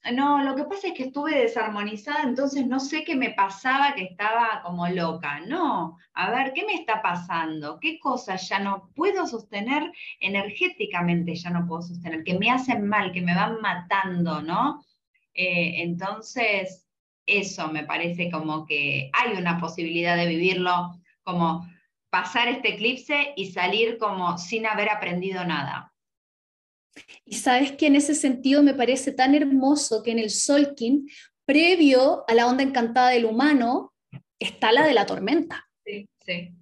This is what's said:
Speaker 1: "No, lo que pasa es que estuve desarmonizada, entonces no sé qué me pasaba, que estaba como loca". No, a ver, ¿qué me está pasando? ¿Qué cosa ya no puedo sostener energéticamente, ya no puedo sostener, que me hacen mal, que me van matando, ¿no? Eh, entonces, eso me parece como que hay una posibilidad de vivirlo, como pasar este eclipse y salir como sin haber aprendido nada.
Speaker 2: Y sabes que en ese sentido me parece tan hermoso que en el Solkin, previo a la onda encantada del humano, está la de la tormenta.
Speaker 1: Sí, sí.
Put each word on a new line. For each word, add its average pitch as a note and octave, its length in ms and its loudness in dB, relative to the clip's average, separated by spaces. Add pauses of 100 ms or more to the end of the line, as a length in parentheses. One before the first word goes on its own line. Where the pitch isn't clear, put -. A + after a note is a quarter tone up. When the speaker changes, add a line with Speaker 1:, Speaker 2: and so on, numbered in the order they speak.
(140)
Speaker 1:
"No, C#4 280 2
lo C4+ 140 -2
que C#4+ 80 -2
pasa G4+ 240 -6
es E4+ 60 -4
que C4 100 -8
estuve C#4+ 340 -2
desarmonizada, A3 840 -2
entonces C4+ 420 0
no B3+ 140 0
sé D4+ 240 -4
qué D#4+ 140 -4
me B3 140 -2
pasaba, C4+ 640 0
que - 80 -6
estaba G#3+ 600 -2
como F3 240 -4
loca". D#3 540 -4
No, A3 560 -2 (160)
a F#3+ 180 -2
ver, C4 220 -2
¿qué E4+ 120 -4
me G#4+ 100 -4
está A3+ 260 -2
pasando? D#3+ 800 -4
¿Qué D#4+ 180 -4
cosa B3 380 -4
ya G3 220 -4
no G3 360 -4
puedo F#4 320 0
sostener B3 640 -4 (300)
energéticamente, F#3+ 1120 -2
ya - 140 -8
no F3 180 -2
puedo E3 140 -6
sostener, D#3+ 420 -10
que F3+ 160 -2
me A3 100 0
hacen B3 380 0
mal, G3+ 240 0
que F3+ 100 -6
me F3 140 0
van A3 260 -2
matando, F3 800 -2
¿no? A#3+ 400 -2 (520)
Eh, F3 500 -2
entonces, G3 1040 -4 (380)
eso F#3+ 420 -2
me D3+ 160 -6
parece F3 480 -4
como D#3 340 -4
que C#3+ 480 -4
hay A#3+ 240 0
una F3 220 -2
posibilidad E3+ 560 -2
de F3 120 0
vivirlo, F3+ 680 0 (300)
como F3 440 -2 (420)
pasar A#3 380 0
este A3 280 0
eclipse C4 600 -2
y F#3+ 160 -6
salir G#3 460 0
como F#3 400 -2
sin A3+ 280 -6
haber G#3+ 240 0
aprendido F#3 540 -4
nada. D3 500 -6 (1300)
Speaker 2:
Y G#3 100 -12
sabes C4+ 380 2
que D#4 140 2
en C#4+ 80 8
ese C#4+ 200 4
sentido C4+ 480 4
me C#4 100 8
parece C4 380 0
tan C4+ 240 4
hermoso C#4 680 4
que A#3 80 -2
en A3+ 80 2
el A3 100 -2
Solkin, C#4+ 800 2 (380)
previo D4 840 6
a A#3 60 4
la A#3 140 6
onda C4 160 4
encantada B3 460 4
del A#3+ 160 4
humano, B3 680 2 (460)
está A3 320 0
la C#4+ 160 6
de C#4 60 4
la G3+ 120 4
tormenta. F#3+ 640 -2 (160)
Speaker 1:
Sí, G3+ 240 -12 (160)
sí. F3 360 -8